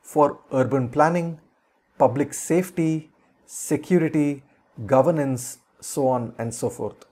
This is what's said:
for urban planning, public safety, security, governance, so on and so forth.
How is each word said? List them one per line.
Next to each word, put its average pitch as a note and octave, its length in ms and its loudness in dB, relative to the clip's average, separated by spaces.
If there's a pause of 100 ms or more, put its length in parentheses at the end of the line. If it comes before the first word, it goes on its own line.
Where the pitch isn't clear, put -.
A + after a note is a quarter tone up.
for - 380 0 (120)
urban B2+ 380 0
planning, E3 500 0 (580)
public C#3 360 2
safety, D#3+ 760 -2 (360)
security, D3+ 960 0 (420)
governance, C3 760 2 (200)
so - 280 -4
on A#2+ 300 -2
and A#2 160 -6
so - 160 -6
forth. - 420 -10